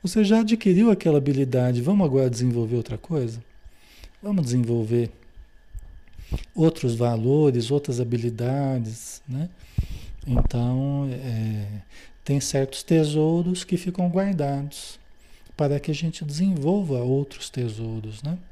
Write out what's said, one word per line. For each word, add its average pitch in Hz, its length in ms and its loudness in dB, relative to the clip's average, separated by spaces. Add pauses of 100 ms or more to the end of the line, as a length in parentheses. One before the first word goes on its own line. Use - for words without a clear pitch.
Você 208 200 2
já 220 180 6
adquiriu 220 500 4
aquela 170 260 4
habilidade, 127 640 2
vamos 185 240 4
agora 135 240 2
desenvolver 120 460 0
outra 120 220 -4
coisa? 117 460 -4 (760)
Vamos 196 220 0
desenvolver 117 680 0 (1400)
outros 151 400 2
valores, 120 760 2
outras 143 280 0
habilidades, 120 1300 -4
né? 143 220 -6 (760)
Então, 127 840 0
é, 110 720 -6 (420)
tem 139 160 0
certos 135 440 -2
tesouros 160 800 2
que - 140 -2
ficam 180 300 -2
guardados 147 920 -2 (580)
para 143 220 2
que 143 120 -4
a 151 40 0
gente 160 280 -4
desenvolva 156 760 0
outros 135 500 -2
tesouros, 113 760 -6
né? 160 140 -4 (140)